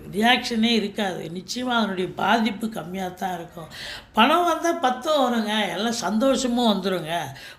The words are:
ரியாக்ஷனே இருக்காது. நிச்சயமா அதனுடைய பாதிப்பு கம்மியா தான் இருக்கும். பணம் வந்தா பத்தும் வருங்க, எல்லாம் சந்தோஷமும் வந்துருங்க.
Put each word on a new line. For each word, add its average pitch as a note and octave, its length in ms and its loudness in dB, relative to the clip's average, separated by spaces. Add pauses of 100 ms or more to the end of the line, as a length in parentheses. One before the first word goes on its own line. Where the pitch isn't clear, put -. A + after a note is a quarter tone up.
(120)
ரியாக்ஷனே A#3 600 2
இருக்காது. F#3+ 640 0
நிச்சயமா A#3+ 360 -6
அதனுடைய F#3+ 460 0
பாதிப்பு A3 540 2
கம்மியா F3+ 380 -6
தான் F#3 260 -6
இருக்கும். E3 340 -12 (460)
பணம் D#4 320 6
வந்தா E4 260 0
பத்தும் D4+ 500 0
வருங்க, A3 480 0
எல்லாம் G3+ 220 -2
சந்தோஷமும் A#3 840 2
வந்துருங்க. F3+ 420 -2 (440)